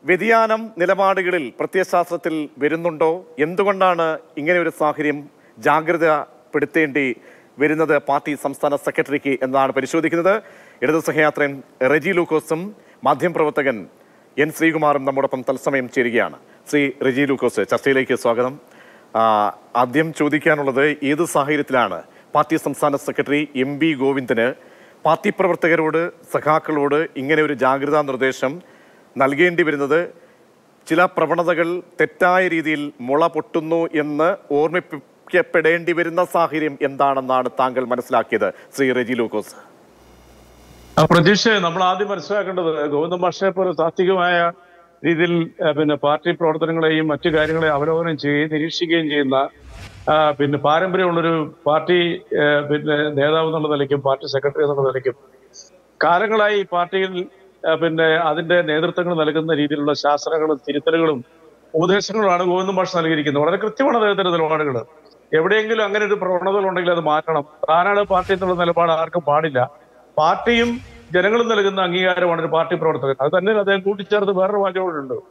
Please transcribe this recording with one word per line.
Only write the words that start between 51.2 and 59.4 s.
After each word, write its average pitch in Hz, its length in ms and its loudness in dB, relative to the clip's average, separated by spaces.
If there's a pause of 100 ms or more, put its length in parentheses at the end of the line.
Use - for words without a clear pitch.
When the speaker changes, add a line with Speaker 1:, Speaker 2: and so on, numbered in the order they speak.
Speaker 2:
പാർട്ടി, 170 500 2
ആ, 147 440 0
പിന്നെ 147 480 -2
നേതാവ് 151 380 2
എന്നുള്ള 156 220 -2
നിലയ്ക്കും 143 320 0
പാർട്ടി 135 260 -2
സെക്രട്ടറി 143 360 -2
എന്നുള്ള 143 200 0
നിലയ്ക്കും 131 320 -2 (880)
കാലങ്ങളായി 208 560 2
ഈ 196 120 -2
പാർട്ടിയിൽ, 180 540 -2 (440)
ആ, 160 40 4
പിന്നെ 160 300 0
അതിന്റെ 165 580 2
നേതൃത്വങ്ങൾ 170 520 -2
നൽകുന്ന 160 400 0